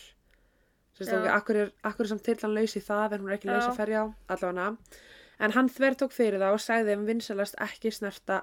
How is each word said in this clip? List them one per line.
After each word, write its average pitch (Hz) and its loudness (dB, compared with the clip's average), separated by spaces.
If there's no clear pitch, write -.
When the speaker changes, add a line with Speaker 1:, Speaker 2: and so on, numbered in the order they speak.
Speaker 1:
Sem 190 -12
sagt, - 2
Speaker 2:
Já. - -
Speaker 1:
ok, - 4
af 208 2
hverju 208 2
er, 196 -8
af 214 -4
hverju 226 0
er 208 -4
samt 208 -4
þyrlan 220 0
laus 214 0
í 196 -8
það 208 0
en - -6
hún 196 -2
er 202 -2
ekki - -4
laus 240 2
Speaker 2:
Já. 247 0
Speaker 1:
að 247 -4
ferja 214 0
á? 220 0
Allavega. 180 -2
En 214 2
hann 262 6
þvertók 262 0
fyrir 208 2
það 196 4
og 214 0
sagði 226 2
þeim 208 -2
vinsamlegast 214 -4
ekki 214 -4
snerta 196 -4